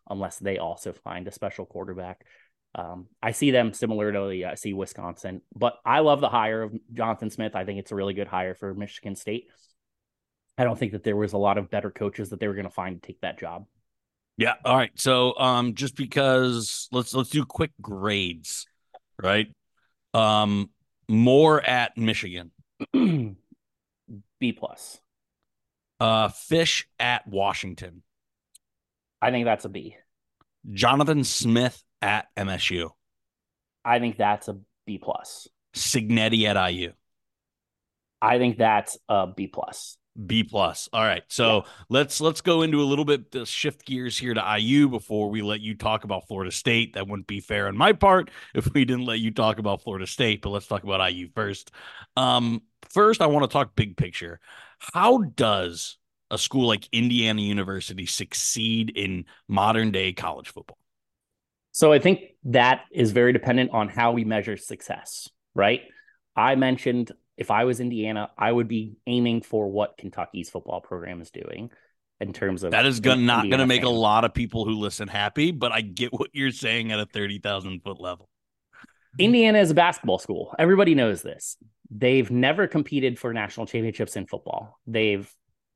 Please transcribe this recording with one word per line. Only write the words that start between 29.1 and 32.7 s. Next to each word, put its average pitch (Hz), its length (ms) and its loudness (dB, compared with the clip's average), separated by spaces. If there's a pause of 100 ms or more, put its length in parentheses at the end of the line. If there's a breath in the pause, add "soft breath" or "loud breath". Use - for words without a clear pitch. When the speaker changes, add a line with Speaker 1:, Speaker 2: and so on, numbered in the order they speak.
Speaker 1:
I 117 100 2
think 120 140 0
that's 113 180 0
a 110 60 -10
B. 98 260 -14 (720)
Speaker 2:
Jonathan 135 540 2
Smith 120 580 0 (200)
at 104 340 -2
M 98 140 -6
S 92 200 -4
U. 85 220 -6 (960)